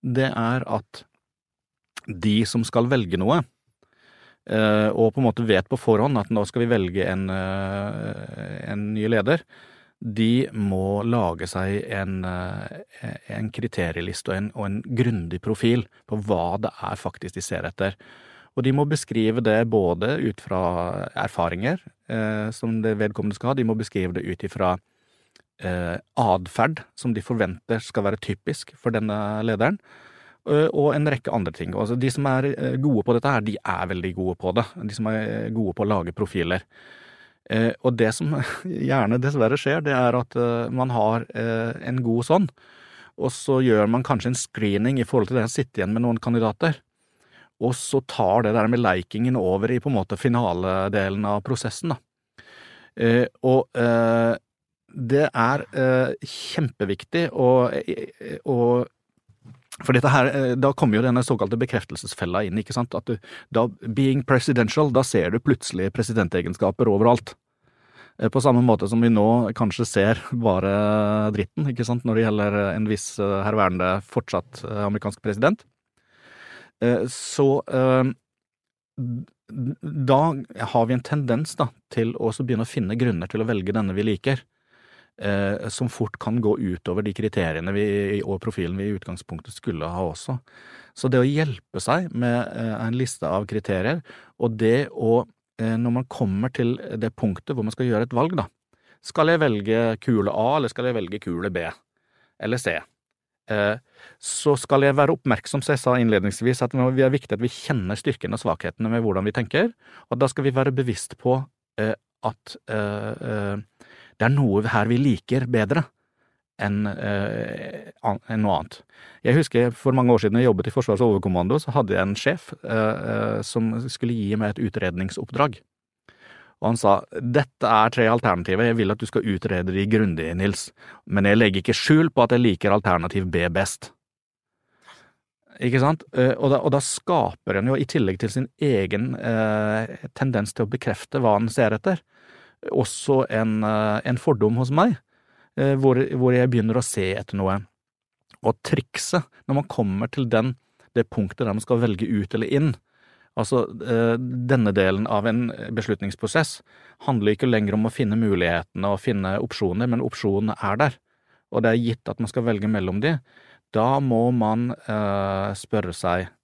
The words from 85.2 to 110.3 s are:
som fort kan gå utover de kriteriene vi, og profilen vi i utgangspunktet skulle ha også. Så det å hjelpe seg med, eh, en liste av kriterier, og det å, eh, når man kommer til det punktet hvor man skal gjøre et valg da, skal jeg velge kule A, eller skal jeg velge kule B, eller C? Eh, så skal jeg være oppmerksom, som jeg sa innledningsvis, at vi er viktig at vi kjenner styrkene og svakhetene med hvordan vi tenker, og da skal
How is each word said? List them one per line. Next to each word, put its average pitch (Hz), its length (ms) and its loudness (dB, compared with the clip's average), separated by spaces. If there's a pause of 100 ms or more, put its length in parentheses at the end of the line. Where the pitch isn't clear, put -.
som 127 160 -4
fort - 300 -6
kan 117 240 -2
gå 107 160 2
utover 92 460 -4
de 104 120 -4
kriteriene 90 560 -2
vi, 101 140 0 (340)
og 98 220 -6
profilen 95 340 -4
vi 98 140 -4
i 101 60 -4
utgangspunktet - 580 -14
skulle 80 340 -6
ha 90 160 -4
også. 104 320 -6 (560)
Så - 160 -4
det 127 120 4
å 123 40 6
hjelpe 143 560 -4
seg 170 320 -2
med, 120 400 -2
eh, 113 220 -6 (120)
en 117 100 -2
liste 127 280 -6
av 95 220 -2
kriterier, 107 560 -2 (360)
og 113 180 0
det 113 340 2
å, 113 320 2 (360)
eh, 113 180 0
når 120 140 0
man 127 140 -2
kommer 107 480 -2
til 123 240 0 (200)
det 110 180 -4
punktet 107 400 -4
hvor 117 80 -4
man 107 100 -4
skal 127 140 -2
gjøre 113 160 2
et 120 100 -6
valg 156 220 0
da, 127 120 -4 (540)
skal - 280 0
jeg 165 100 4
velge 113 600 2
kule 104 280 2
A, 120 280 0
eller 131 120 0
skal 123 160 -6
jeg 127 100 -2
velge 104 260 -6
kule 90 280 -4
B, 87 160 -4 (760)
eller 113 180 -4
C? 85 220 -4 (720)
Eh, 104 280 0 (420)
så - 400 0
skal 139 240 2
jeg 139 140 4
være 147 180 4
oppmerksom, - 480 0
som - 80 0
jeg 135 80 2
sa 127 160 2
innledningsvis, 113 680 2
at 120 120 -2
vi 131 280 2
er 131 120 6
viktig - 180 -4
at 104 80 -4
vi 120 80 -2
kjenner 107 480 -4
styrkene 110 400 -4
og - 60 -8
svakhetene 90 500 -4
med 117 100 0
hvordan 95 220 0
vi 107 80 0
tenker, 147 380 0 (420)
og 120 80 -4
da 139 80 4
skal 139 160 -2